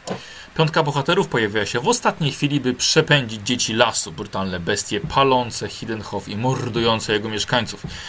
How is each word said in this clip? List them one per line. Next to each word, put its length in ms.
Piątka 260
bohaterów 460
pojawiła 380
się 140
w 80
ostatniej 440
chwili, 280
by 140
przepędzić 680
dzieci 320
lasu, 380
brutalne 480
bestie 400
palące 680
Hidenhof 600
i 80
mordujące 760
jego 160
mieszkańców. 540